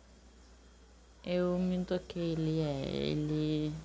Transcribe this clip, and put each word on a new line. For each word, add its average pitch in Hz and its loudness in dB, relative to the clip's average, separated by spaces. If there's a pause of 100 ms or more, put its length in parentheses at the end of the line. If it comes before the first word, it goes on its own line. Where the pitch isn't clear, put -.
(1200)
eu 180 0
me 180 2
toquei. 175 -2
Ele 160 2
é, 139 0
ele 151 0 (120)